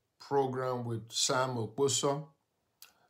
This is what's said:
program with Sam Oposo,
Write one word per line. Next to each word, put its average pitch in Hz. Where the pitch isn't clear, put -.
program 127
with 117
Sam 131
Oposo, 139